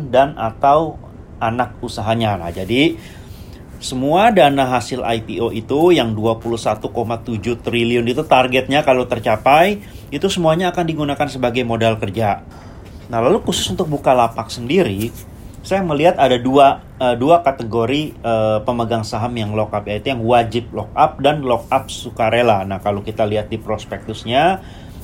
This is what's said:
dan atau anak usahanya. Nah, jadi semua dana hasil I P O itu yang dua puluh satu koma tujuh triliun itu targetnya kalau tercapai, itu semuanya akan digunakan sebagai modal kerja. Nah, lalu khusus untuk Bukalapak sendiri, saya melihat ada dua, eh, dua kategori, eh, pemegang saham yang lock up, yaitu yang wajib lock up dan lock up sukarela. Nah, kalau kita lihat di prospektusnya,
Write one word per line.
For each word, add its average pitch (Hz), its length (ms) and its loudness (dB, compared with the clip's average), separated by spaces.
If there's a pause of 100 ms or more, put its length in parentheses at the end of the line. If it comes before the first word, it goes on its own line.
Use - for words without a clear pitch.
(120)
dan 139 240 2
atau 143 640 0 (360)
anak 117 480 -4
usahanya. 113 560 -2
Nah, 85 80 -8
jadi 104 480 0 (880)
semua 156 480 2
dana 143 400 6
hasil 123 320 -2
I 117 160 -2
P 110 240 -6
O 113 80 0
itu 139 400 2
yang 117 240 2
dua 110 240 0
puluh 117 160 -4
satu - 400 -4
koma 113 240 -4
tujuh 117 400 -4
triliun 117 480 0
itu 127 160 -2
targetnya 131 640 2
kalau 127 160 4
tercapai, 135 800 2 (240)
itu 151 240 -4
semuanya 175 400 0
akan 175 160 -2
digunakan 147 400 -2
sebagai 123 400 -2
modal 113 320 0
kerja. 101 480 -4 (640)
Nah, 113 80 -2
lalu 156 240 2
khusus - 240 -2
untuk 180 240 -4
Bukalapak 123 560 2
sendiri, 120 640 -2 (480)
saya 190 240 -2
melihat 165 320 4
ada 127 240 4
dua, 135 400 6 (240)
eh, 120 160 2
dua 147 240 4
kategori, 120 720 -2
eh, 110 480 0
pemegang 117 400 -2
saham 120 320 -4
yang 107 160 -4
lock 107 240 -2
up, 104 160 -4
yaitu 113 240 -4
yang 113 80 -6
wajib 117 480 2
lock 107 240 -8
up 151 240 2
dan 143 240 2
lock 120 240 0
up 131 240 -2
sukarela. 113 720 0
Nah, 95 160 -6
kalau 101 240 -2
kita 107 240 -2
lihat 104 240 -4
di 110 80 -6
prospektusnya, 113 1040 -4 (400)